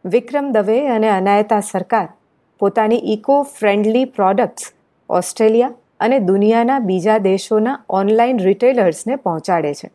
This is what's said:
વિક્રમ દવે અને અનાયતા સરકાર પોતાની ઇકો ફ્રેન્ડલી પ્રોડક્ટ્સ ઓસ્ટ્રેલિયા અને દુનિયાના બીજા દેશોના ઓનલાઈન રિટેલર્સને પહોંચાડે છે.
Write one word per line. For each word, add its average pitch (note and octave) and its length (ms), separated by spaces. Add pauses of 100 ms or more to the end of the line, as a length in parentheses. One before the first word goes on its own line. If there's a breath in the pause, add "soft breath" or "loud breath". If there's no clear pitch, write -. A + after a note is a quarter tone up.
વિક્રમ B3 460
દવે A3 360
અને A3 220
અનાયતા G3+ 500
સરકાર G3 500 (500)
પોતાની G#3+ 540
ઇકો C#4 300
ફ્રેન્ડલી G#3+ 640
પ્રોડક્ટ્સ A3 680 (360)
ઓસ્ટ્રેલિયા A3 640 (260)
અને B3 200
દુનિયાના A3+ 600
બીજા F#3+ 380
દેશોના G#3+ 640 (100)
ઓનલાઈન A3 500
રિટેલર્સને G3+ 760
પહોંચાડે E3 580
છે. - 220